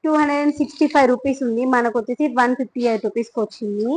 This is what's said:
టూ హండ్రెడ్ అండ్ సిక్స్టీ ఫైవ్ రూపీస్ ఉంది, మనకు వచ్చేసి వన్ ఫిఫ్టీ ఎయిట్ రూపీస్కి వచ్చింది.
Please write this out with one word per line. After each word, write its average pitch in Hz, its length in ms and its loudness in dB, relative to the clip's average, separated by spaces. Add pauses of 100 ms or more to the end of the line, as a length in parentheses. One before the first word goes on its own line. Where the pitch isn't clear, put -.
టూ 311 160 0
హండ్రెడ్ 294 260 0
అండ్ 294 160 -2
సిక్స్టీ 294 320 0
ఫైవ్ 269 200 6
రూపీస్ 269 340 -2
ఉంది, 233 180 0 (100)
మనకు 240 260 0
వచ్చేసి 254 260 -2 (120)
వన్ 247 220 4
ఫిఫ్టీ 240 300 -4
ఎయిట్ 220 180 -2
రూపీస్కి 233 340 -4
వచ్చింది. 208 540 -4